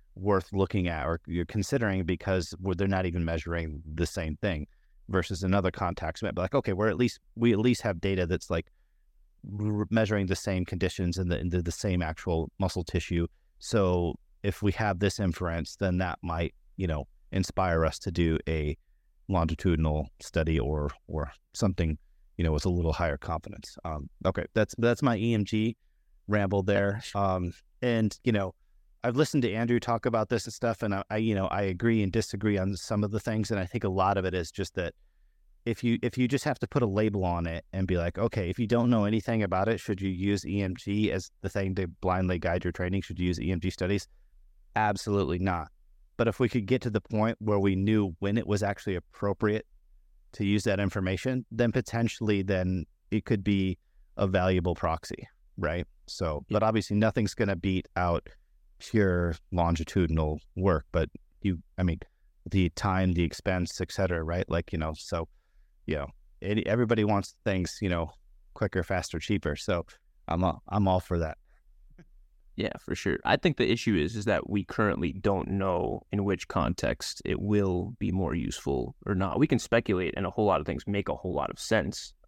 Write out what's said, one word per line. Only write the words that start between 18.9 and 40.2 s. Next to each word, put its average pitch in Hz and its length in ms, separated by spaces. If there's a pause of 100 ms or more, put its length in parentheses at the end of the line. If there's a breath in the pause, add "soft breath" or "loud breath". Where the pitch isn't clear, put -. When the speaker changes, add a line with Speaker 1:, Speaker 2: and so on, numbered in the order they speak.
Speaker 1:
longitudinal 80 800 (120)
study 80 380
or, 73 320 (160)
or 78 260 (220)
something, 85 440 (380)
you 87 80
know, 80 80
with 76 140
a 92 40
little 85 220
higher 76 240
confidence. - 680
Um, 76 260 (160)
okay, 90 180 (100)
that's, 110 240
that's 120 240
my 120 140
E 117 180
M 104 100
G 110 320 (520)
ramble 101 340
there. 101 400 (120)
Um, 92 380 (280)
and, 113 440
you 123 80
know, 98 220 (500)
I've 120 120
listened 143 260
to 104 100
Andrew 117 280
talk 117 260
about 113 220
this 117 160
and 113 100
stuff, 117 280
and 101 120
I, 98 160
I, 107 60
you 110 180
know, 95 140
I 101 140
agree 104 420
and 92 80
disagree 107 440
on 95 200
some 104 260
of 101 80
the 110 80
things, 110 320
and 104 80
I 90 80
think 110 160
a 104 60
lot 95 280
of 92 80
it 92 80
is 87 200
just - 240
that 85 180 (720)
if 113 180
you, 117 200
if 120 140
you 127 120
just 127 160
have 147 160
to - 80
put 127 160
a - 20
label 101 380
on 85 220
it 82 260
and 95 160
be 90 100
like, 85 200
"Okay, 101 300
if 95 120
you 113 80
don't 120 220
know 110 140
anything 110 380
about 95 260
it, 110 120
should 98 200
you 98 80
use 95 380